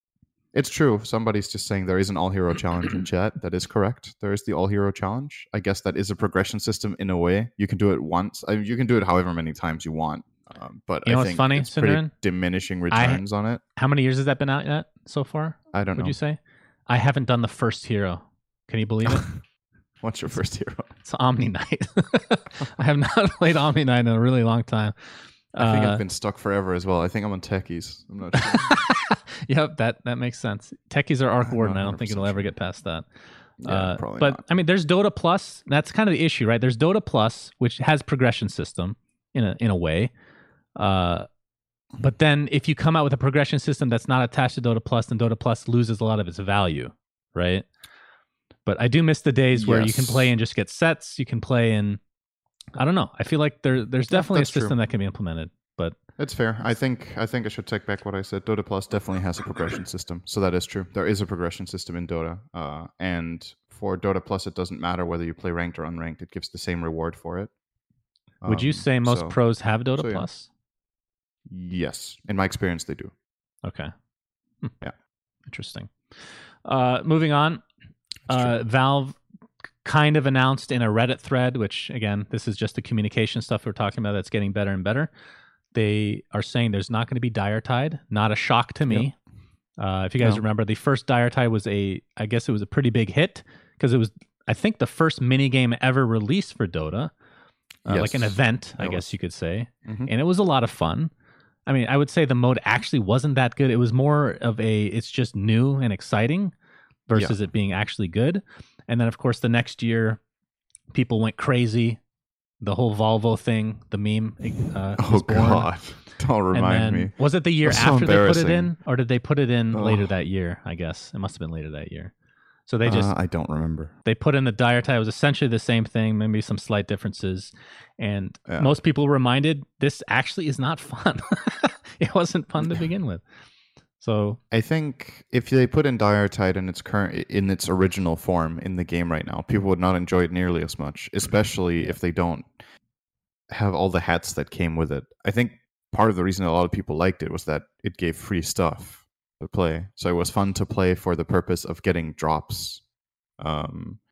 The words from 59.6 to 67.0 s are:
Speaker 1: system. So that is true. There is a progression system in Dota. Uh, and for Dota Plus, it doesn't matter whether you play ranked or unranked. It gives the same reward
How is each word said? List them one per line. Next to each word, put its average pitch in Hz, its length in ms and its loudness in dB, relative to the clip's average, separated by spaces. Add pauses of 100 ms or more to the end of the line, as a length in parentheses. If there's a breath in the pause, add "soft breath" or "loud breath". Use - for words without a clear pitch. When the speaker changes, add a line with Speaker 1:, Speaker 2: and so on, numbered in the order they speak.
Speaker 1:
system. 90 400 -10
So - 160 -4
that 90 140 2
is 90 120 0
true. 95 280 -8
There 98 140 -2
is 104 120 0
a 98 60 -2
progression 87 400 -6
system 87 300 -10
in 87 100 -6
Dota. 82 320 -6 (160)
Uh, 78 320 -10 (140)
and 85 440 -6 (260)
for 95 280 -6
Dota 95 260 -2
Plus, 98 220 -4
it 90 80 -10
doesn't 90 260 -6
matter 87 240 -4
whether 85 200 -4
you 82 100 -6
play - 160 -6
ranked 85 300 -6
or - 20 -8
unranked. 82 400 -10
It 85 80 -16
gives - 180 -12
the 87 100 -16
same 85 260 -4
reward 82 320 -6